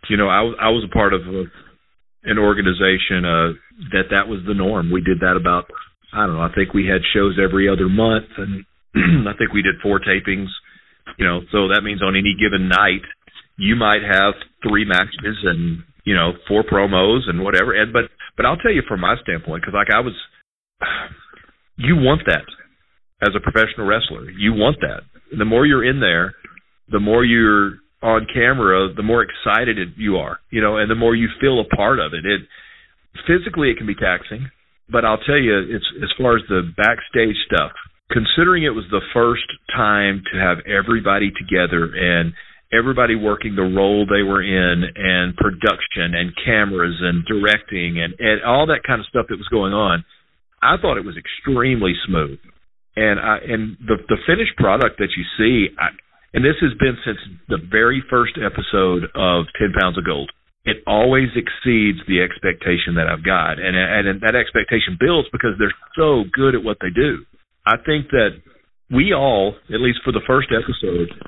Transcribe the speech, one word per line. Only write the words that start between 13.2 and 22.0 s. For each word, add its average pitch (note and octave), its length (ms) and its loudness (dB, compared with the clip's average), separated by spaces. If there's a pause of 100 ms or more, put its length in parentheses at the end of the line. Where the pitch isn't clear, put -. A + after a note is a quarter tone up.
you G2+ 200 0
might G#2+ 280 2
have G2 300 2 (280)
three G#2+ 220 0
matches G2+ 580 -2
and, E2+ 400 -2 (220)
you G2+ 100 0
know, F2 180 2 (140)
four G#2 180 2
promos G2+ 600 2
and F2+ 160 -2
whatever. G2 300 2
And, G#2+ 180 0
but, A#2 140 0 (320)
but A2 80 -2
I'll D#3 160 0
tell A#3 120 0
you D#3+ 140 0
from G2 140 -4
my F#2+ 220 0
standpoint, E2 420 -6
'cause, F#2+ 80 -10
like, G2+ 160 0
I G#2+ 120 2
was, B2 120 -4 (680)
<sighs> - 960 -12
you C#3+ 180 2
want C#3+ 300 4